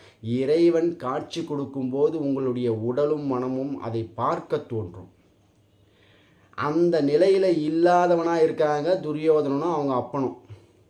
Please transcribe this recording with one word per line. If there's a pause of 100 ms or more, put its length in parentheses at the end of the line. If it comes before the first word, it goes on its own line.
(220)
இறைவன்
காட்சி
கொடுக்கும்போது
உங்களுடைய
உடலும்
மனமும்
அதை (120)
பார்க்க
தோன்றும். (1400)
அந்த
நிலையில (140)
இல்லாதவனா
இருக்காங்க
துரியோதனனும்
அவங்க
அப்பனும் (540)